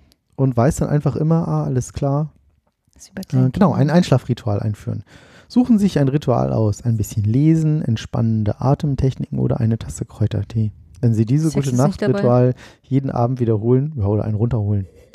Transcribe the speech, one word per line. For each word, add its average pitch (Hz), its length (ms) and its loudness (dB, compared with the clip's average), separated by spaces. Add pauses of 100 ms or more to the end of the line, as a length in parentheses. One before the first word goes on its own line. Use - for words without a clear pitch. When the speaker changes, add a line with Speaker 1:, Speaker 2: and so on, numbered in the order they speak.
(360)
Speaker 1:
und 135 200 0
weiß 127 200 2
dann 165 120 -2
einfach 143 280 0
immer, 165 320 0
ah, 156 160 -2
alles 131 280 -4
klar. 143 400 -2 (600)
Speaker 2:
Das - 100 -20
ist - 60 -20
wie - 40 -20
bei - 80 -12
kleinen 131 260 0
Speaker 1:
Äh, - 20 -4
genau, 175 220 2
ein 110 80 -2
Speaker 2:
Kindern. 147 160 2
Speaker 1:
Einschlafritual 123 640 0
einführen. 107 420 -6 (460)
Suchen 247 300 4
Sie 202 80 2
sich 175 120 0
ein 139 100 2
Ritual 131 440 0
aus. 110 300 0
Ein 117 140 0
bisschen 107 280 -4
lesen, 156 580 2
entspannende 110 760 -2
Atemtechniken 135 800 -2
oder 127 200 -2
eine 113 200 0
Tasse - 260 -10
Kräutertee. 110 680 -4 (300)
Wenn 120 140 2
Sie 110 100 2
dieses 143 300 0
Speaker 2:
Sex 139 120 0
ist 135 60 -2
nicht 123 100 0
Speaker 1:
Gute-Nacht-Ritual 123 680 2
Speaker 2:
dabei? - 80 -8 (220)
Speaker 1:
jeden 135 280 -2
Abend 123 300 -2
wiederholen, 120 560 0
ja, 107 80 -2
oder 104 200 0
einen 107 120 -4
runterholen, 104 500 -2 (280)